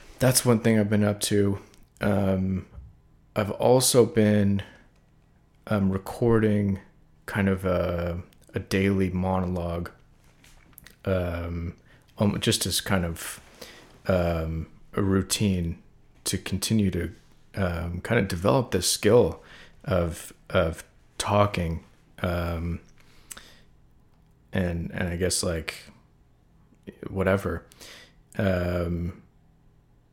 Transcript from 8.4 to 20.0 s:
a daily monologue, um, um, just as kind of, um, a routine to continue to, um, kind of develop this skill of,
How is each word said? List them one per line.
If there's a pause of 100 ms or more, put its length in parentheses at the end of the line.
a
daily
monologue, (1120)
um, (420)
um,
just
as
kind
of, (680)
um, (260)
a
routine (480)
to
continue
to, (440)
um,
kind
of
develop
this
skill (420)
of, (180)